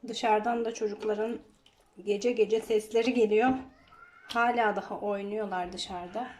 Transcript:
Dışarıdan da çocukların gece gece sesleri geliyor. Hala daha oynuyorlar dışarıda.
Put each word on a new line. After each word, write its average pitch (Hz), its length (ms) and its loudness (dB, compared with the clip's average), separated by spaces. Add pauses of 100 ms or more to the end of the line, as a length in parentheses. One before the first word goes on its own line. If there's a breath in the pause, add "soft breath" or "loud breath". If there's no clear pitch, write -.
Dışarıdan 226 560 2
da 226 80 -4
çocukların 214 640 -4 (640)
gece 202 280 0
gece 220 300 2
sesleri 226 520 0
geliyor. 226 360 4 (760)
Hala 233 480 2
daha 196 240 -6
oynuyorlar 202 760 -4
dışarıda. 190 540 -8 (120)